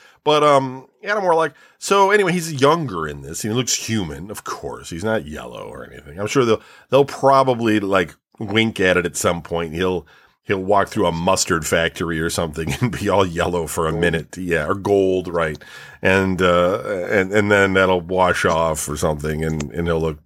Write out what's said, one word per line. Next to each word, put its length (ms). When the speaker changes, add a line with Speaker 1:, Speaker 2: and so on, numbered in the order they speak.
Speaker 1:
But, 180
um, 460
Adam 180
Warlock. 320
So 320
anyway, 220
he's 280
younger 460
in 160
this. 200
He 80
looks 240
human, 580
of 100
course. 480
He's 140
not 220
yellow 420
or 180
anything. 320
I'm 80
sure 180
they'll, 180
they'll 140
probably, 720
like, 360
wink 400
at 160
it 100
at 100
some 240
point. 320
He'll, 320
he'll 200
walk 260
through 180
a 60
mustard 520
factory 560
or 80
something 440
<laughs> 80
and 100
be 180
all 160
yellow 440
for 180
a 60
Speaker 2:
Gold. 80
Speaker 1:
minute. 360
Yeah, 300
or 80
gold, 540
right. 340
And, 400
uh, 380
and, 240
and 180
then 240
that'll 260
wash 440
off 440
or 80
something, 480
and, 280
and 140
he'll 140
look, 260